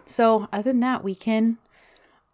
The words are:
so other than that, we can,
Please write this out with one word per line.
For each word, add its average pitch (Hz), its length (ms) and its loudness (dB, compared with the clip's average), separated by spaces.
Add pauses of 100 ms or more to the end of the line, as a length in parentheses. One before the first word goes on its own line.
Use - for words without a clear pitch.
so 226 480 2
other 208 180 -4
than 254 100 2
that, 247 220 -2
we 196 120 -4
can, 226 420 0 (760)